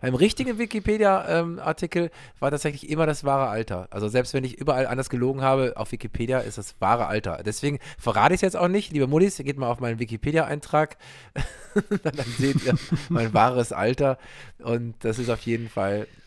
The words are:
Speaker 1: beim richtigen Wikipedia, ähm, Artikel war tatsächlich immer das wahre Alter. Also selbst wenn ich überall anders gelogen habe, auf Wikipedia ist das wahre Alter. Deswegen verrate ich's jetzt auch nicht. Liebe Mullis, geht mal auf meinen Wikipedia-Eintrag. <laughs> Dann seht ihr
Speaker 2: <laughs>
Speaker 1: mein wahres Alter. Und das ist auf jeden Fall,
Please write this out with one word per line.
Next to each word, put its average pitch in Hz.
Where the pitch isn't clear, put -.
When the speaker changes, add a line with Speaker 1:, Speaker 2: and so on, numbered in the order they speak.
Speaker 1:
beim 127
richtigen 214
Wikipedia, 214
ähm, 170
Artikel 170
war 135
tatsächlich 147
immer 156
das 147
wahre 135
Alter. 104
Also 104
selbst 123
wenn 135
ich 123
überall 135
anders 127
gelogen 131
habe, 135
auf 110
Wikipedia 120
ist -
das -
wahre 113
Alter. 95
Deswegen 135
verrate 120
ich's 180
jetzt 190
auch 175
nicht. 196
Liebe 139
Mullis, 165
geht 139
mal 123
auf 117
meinen 117
Wikipedia-Eintrag. 147
<laughs> -
Dann 156
seht 139
ihr 127
Speaker 2:
<laughs> -
Speaker 1:
mein 117
wahres 117
Alter. 131
Und 117
das 110
ist 120
auf 113
jeden 117
Fall, 101